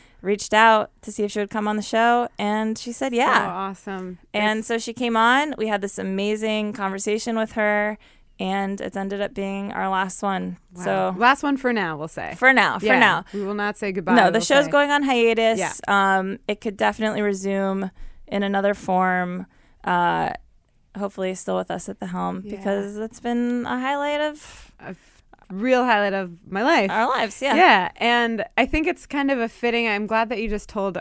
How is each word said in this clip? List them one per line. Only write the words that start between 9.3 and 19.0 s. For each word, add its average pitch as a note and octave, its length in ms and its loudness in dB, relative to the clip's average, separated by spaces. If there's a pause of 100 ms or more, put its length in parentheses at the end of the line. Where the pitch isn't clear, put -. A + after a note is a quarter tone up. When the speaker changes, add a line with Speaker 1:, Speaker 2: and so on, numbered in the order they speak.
Speaker 1:
being G3 380 -6
our F#3+ 180 -4
last F#3+ 320 -2
one. F#3 340 -4 (180)
Speaker 2:
Wow. F3 100 -12
Speaker 1:
So F#3+ 340 0
Speaker 2:
Last B3+ 240 4
one C#4 160 0
for B3 160 -2
now, F3 240 -2
we'll D#3+ 100 -8
say. - 300 -8
Speaker 1:
For C4 160 6
now, F#3 240 4
for G3 80 -2
Speaker 2:
Yeah. B3 120 6
Speaker 1:
now. F#3+ 260 6 (100)
Speaker 2:
We G3+ 100 -4
will G3+ 100 -4
not G#3 220 -4
say G3+ 160 -4
goodbye, F#3 220 0
Speaker 1:
No, A3+ 120 8
the F#3+ 120 4
Speaker 2:
we'll - 20 2
Speaker 1:
show's C#4 240 4
Speaker 2:
say. C#4 60 -4
Speaker 1:
going C#4+ 200 4
on C#4+ 120 2
hiatus. A3+ 580 2
Speaker 2:
Yeah. E3 120 0 (140)
Speaker 1:
Um, G3 520 2 (100)
it G#3 140 -6
could G#3 160 -6
definitely G#3+ 420 0
resume G3 680 -2 (360)
in G3+ 160 -2
another G3 320 2
form. F#3 720 0 (380)